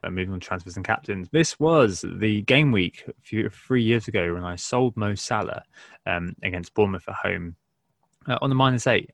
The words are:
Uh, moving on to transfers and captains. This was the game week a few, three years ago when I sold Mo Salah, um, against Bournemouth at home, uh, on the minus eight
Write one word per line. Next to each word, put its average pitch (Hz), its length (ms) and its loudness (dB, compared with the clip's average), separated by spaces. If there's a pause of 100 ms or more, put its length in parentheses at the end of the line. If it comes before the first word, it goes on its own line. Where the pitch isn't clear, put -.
Uh, 92 80 -8
moving 92 240 -4
on 90 60 -6
to - 80 -12
transfers 90 300 -8
and 92 80 -8
captains. 101 480 -4
This 156 260 2
was 143 480 4
the 104 360 0
game 139 280 6
week 92 380 0
a - 120 -14
few, 107 280 -4
three 123 340 0
years 113 240 2
ago 90 260 -2
when 87 120 -6
I 87 100 -6
sold 123 400 0
Mo 104 200 -2
Salah, - 480 -6 (420)
um, 87 280 -4 (100)
against 90 300 -6
Bournemouth 98 360 0
at - 60 -8
home, 87 420 -6 (680)
uh, 127 160 -2
on 139 60 0
the 135 80 0
minus 131 320 2
eight 113 260 2